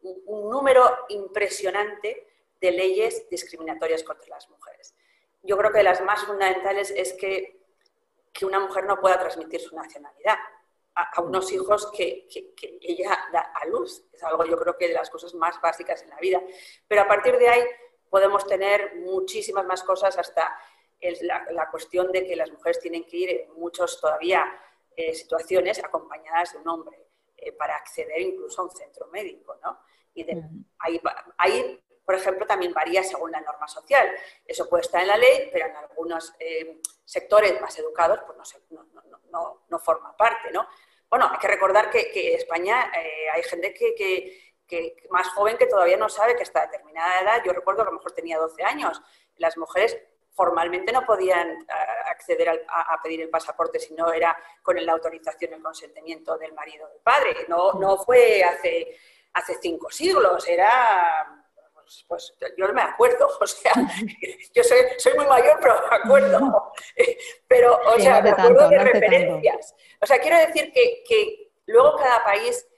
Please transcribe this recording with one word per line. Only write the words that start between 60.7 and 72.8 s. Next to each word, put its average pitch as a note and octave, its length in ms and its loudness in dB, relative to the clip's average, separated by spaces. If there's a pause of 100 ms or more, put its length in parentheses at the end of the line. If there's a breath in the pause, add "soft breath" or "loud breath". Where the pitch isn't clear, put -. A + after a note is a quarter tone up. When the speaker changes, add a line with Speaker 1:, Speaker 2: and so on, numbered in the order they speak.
Speaker 1:
pues, - 340 -20
pues, - 260 -10 (240)
yo F#3 80 -2
no G3+ 80 -2
me B3+ 80 0
acuerdo, B3 460 2
<laughs> - 140 -2
o D5+ 40 2
sea, - 280 0
Speaker 2:
<laughs> - 840 -4
Speaker 1:
yo A#3+ 80 6
soy, B3 160 8 (180)
soy C4+ 180 4
muy D4 100 2
mayor, C4+ 360 8
pero A#3 140 6 (140)
me F4 80 4
acuerdo. - 720 4 (240 loud breath)
<laughs> - 520 -2
Pero, A#3+ 380 8
o A3+ 100 6
Speaker 2:
Sí, A3+ 80 4
Speaker 1:
sea, C4 100 8
Speaker 2:
no A3 60 8
hace G3 40 2
Speaker 1:
me G#3 80 6
acuerdo - 260 8
Speaker 2:
tanto, - 120 10
Speaker 1:
de D4 80 10
Speaker 2:
no - 40 6
hace - 100 6
tanto. - 160 4
Speaker 1:
referencias. - 680 2 (260 soft breath)
O G#3 40 0
sea, B3 160 4
quiero E4 160 4
decir D#4+ 340 2
que, B3+ 340 2
que - 460 0 (140)
luego C4+ 320 6
cada B3 260 4
país A3+ 420 -2 (120)